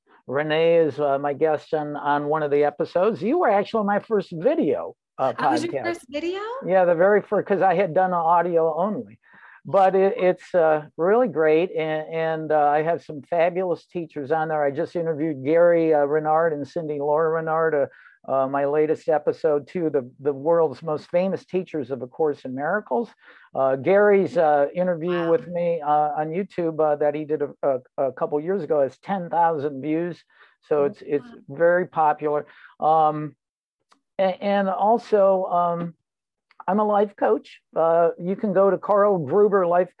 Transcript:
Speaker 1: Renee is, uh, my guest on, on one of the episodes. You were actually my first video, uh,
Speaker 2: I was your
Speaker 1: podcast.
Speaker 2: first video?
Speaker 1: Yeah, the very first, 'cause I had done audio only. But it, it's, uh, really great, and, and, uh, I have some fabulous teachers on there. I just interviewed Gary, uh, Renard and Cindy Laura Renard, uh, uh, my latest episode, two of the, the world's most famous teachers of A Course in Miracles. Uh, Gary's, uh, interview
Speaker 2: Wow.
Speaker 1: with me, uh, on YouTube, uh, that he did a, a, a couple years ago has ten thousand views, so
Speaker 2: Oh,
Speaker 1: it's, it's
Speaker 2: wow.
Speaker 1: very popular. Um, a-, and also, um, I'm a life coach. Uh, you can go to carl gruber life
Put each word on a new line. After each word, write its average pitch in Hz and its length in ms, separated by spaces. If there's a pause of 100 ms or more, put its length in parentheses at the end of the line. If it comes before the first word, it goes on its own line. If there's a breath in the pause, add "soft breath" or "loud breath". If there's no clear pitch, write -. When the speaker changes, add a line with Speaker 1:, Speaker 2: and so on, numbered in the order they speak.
(260 soft breath)
Speaker 1:
Renee 156 520
is, 147 240
uh, 139 180
my 143 140
guest 156 400
on, 147 240
on 147 300
one 156 160
of 143 80
the 147 120
episodes. 170 580
You 254 180
were 330 100
actually 208 360
my 202 140
first 208 320
video, 165 640 (220)
uh, 131 200
Speaker 2:
I 262 140
was 311 140
your 339 80
Speaker 1:
podcast. 269 100
Speaker 2:
first 339 260
video? 330 300 (260)
Speaker 1:
Yeah, 180 200
the 175 100
very 190 280
first, 190 240
'cause 190 140
I 185 120
had 175 200
done 185 200
audio 170 640
only. 151 420 (460 loud breath)
But 190 300
it, 190 220
it's, 180 380
uh, 156 300 (120)
really 214 320
great, 160 460
and, 156 380
and, 160 400
uh, 147 140
I 151 160
have 160 200
some 151 180
fabulous 175 640
teachers 147 460
on 156 180
there. 151 140
I 143 80
just 147 240
interviewed 160 480
Gary, 165 500
uh, 147 120
Renard 156 480
and 147 140
Cindy 151 320
Laura 151 300
Renard, 160 460
uh, 139 100 (400 loud breath)
uh, 135 220
my 139 180
latest 151 440
episode, 147 580
two 170 200
of 151 60
the, 127 160 (120)
the 143 120
world's 151 480
most 151 300
famous 175 340
teachers 156 460
of 123 100
A 127 60
Course 147 380
in 131 100
Miracles. 185 540 (460 loud breath)
Uh, 135 220
Gary's, 196 600
uh, 147 360
interview 175 380
Speaker 2:
Wow. 170 200
Speaker 1:
with 160 160
me, 175 340
uh, 151 360
on 156 120
YouTube, 165 520
uh, 151 160
that 147 180
he 156 80
did 147 180
a, 139 80 (140)
a, 139 160 (280)
a 127 60
couple 151 280
years 180 220
ago 147 180
has 127 180
ten 180 300
thousand 151 520
views, 160 400 (460 soft breath)
so 147 140
Speaker 2:
Oh, 143 40
Speaker 1:
it's, - 200
it's 143 200 (220)
Speaker 2:
wow. 139 100
Speaker 1:
very 175 300
popular. 151 600 (340 loud breath)
Um, 151 540 (840)
a-, 190 240
and 202 260
also, 196 760
um, 175 480 (720)
I'm 196 140
a 214 60
life 208 320
coach. - 420 (160)
Uh, 165 420
you 185 200
can 202 160
go 190 180
to 185 60
carl 202 400
gruber 185 500
life 175 320